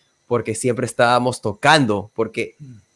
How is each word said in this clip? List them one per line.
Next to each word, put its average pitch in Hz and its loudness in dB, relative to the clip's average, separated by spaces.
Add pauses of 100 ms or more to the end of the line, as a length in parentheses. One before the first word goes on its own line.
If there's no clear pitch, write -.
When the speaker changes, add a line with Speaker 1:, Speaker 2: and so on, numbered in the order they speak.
(280)
Speaker 1:
Porque 113 -2
siempre 120 -2
estábamos 123 2
tocando, 107 2
porque 110 -6
Speaker 2:
Mm. 131 -20 (220)